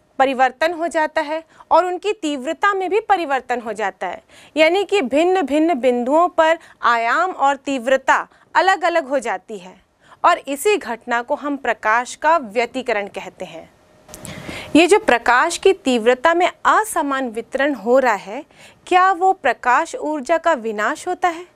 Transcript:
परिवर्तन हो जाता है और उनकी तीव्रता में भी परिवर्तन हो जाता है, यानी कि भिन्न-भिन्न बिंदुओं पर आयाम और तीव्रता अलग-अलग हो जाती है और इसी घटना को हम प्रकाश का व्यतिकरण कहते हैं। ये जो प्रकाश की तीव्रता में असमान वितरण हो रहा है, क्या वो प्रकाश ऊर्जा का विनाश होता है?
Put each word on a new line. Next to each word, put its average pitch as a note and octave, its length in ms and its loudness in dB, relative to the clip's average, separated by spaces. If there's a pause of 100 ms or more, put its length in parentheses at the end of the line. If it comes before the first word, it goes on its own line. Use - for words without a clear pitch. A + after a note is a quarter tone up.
(180)
परिवर्तन C4 540 0
हो E4 160 -6
जाता D#4 320 -2
है D#4 240 -6 (260)
और E4+ 160 4
उनकी F4+ 260 -4
तीव्रता D#4+ 640 -2
में F#4+ 160 -4
भी G#4 100 0
परिवर्तन C#4 600 -2
हो A3 120 -8
जाता G3 340 -6
है, - 160 -10 (340)
यानी E4+ 280 4
कि G4 180 0
भिन्न-भिन्न D#4+ 720 0
बिंदुओं B3+ 540 0
पर E4 300 2 (240)
आयाम A#3+ 480 0
और C#4 260 0
तीव्रता C4 720 -2 (260)
अलग-अलग E4+ 540 0
हो C#4 100 -2
जाती G3+ 400 -8
है F#3 240 -20 (420)
और E4+ 140 4
इसी E4 380 0
घटना A#3+ 460 -4
को C#4+ 120 -6
हम C#4 220 -4
प्रकाश A#3+ 580 -2
का D#4 220 2
व्यतिकरण A#3 680 -4
कहते F#3 380 -14
हैं। E3 260 -16 (1040)
ये E4+ 100 8
जो G4 120 4
प्रकाश B3 600 2
की F#4+ 140 4
तीव्रता B3+ 640 2
में F4 180 2 (120)
असमान C#4+ 640 0
वितरण C4 460 -4
हो A#3+ 240 2
रहा B3+ 160 2
है, G#3 300 -10 (420)
क्या F4+ 260 4
वो F#4+ 200 2
प्रकाश C4 640 0
ऊर्जा D4+ 440 -2
का E4 140 0
विनाश A3 560 -4
होता F4+ 200 -2
है? E4+ 280 -8